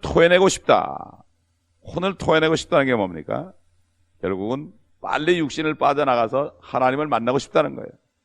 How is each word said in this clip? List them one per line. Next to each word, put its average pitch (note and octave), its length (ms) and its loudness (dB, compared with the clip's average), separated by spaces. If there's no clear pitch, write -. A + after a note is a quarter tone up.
토해내고 F3 480 4
싶다. - 760 -2
혼을 F#3 220 -4
토해내고 D#3+ 380 2
싶다는 C#3+ 300 0
게 C3 100 0
뭡니까? G2+ 580 -6
결국은 G#2+ 520 -6
빨리 D3+ 380 -2
육신을 D#3 360 -4
빠져나가서 C3+ 880 0
하나님을 C3 460 -2
만나고 B2 300 0
싶다는 C#3+ 380 -2
거예요. - 140 -14